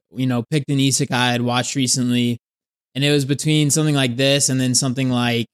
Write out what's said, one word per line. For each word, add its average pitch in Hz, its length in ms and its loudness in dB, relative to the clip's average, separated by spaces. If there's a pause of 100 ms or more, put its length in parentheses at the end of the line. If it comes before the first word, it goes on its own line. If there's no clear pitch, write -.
(160)
you 131 120 -2
know, 123 220 0
picked 147 200 -2
an 139 80 0
isekai 135 340 0
I'd 123 300 0
watched 120 340 -2
recently, 123 640 0 (560)
and 135 80 -2
it 147 80 2
was 147 140 2
between 151 440 0
something 151 260 0
like 131 200 0
this 135 340 2
and 131 100 0
then 127 140 0
something 131 360 0
like 120 440 0